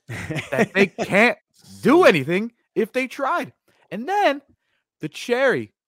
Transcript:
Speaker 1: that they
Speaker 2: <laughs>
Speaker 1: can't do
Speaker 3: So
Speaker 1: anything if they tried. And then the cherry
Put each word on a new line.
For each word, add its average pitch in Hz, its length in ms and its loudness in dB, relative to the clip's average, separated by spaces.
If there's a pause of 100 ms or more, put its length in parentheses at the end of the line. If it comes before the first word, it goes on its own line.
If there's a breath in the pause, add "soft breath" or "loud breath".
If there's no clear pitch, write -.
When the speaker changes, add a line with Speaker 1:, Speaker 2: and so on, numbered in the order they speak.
(500)
Speaker 1:
that 202 240 0
they 196 120 4
Speaker 2:
<laughs> 202 180 -8
Speaker 1:
can't 214 320 2 (460)
do 262 180 6
Speaker 3:
So 381 40 6
Speaker 1:
anything 185 480 2 (220)
if 180 200 -2
they 254 140 -2
tried. 277 440 -6 (380)
And 226 180 -10
then 359 320 0 (600)
the 156 100 -10
cherry 233 640 -2 (140)